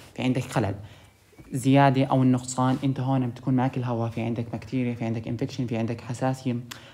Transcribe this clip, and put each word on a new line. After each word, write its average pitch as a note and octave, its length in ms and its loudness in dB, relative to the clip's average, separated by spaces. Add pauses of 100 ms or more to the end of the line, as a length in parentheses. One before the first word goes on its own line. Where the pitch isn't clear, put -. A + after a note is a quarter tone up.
(160)
في - 80 -6
عندك C3 180 2
خلل. G#2 340 0 (760)
زيادة C3+ 540 6
أو C3 180 4
النقصان، B2+ 600 2
أنت C3 160 0
هون B2+ 300 0
بتكون C3 240 -2
ماكل B2+ 300 2
هوا، A#2 260 -2
في A2+ 120 -6
عندك A#2 320 -2
بكتيريا، A#2+ 420 -2
في A2+ 100 -4
عندك A2+ 220 -4
انفكشن، B2 400 -4
في A#2 100 -2
عندك A2+ 240 -2
حساسية. C3 540 -2 (380)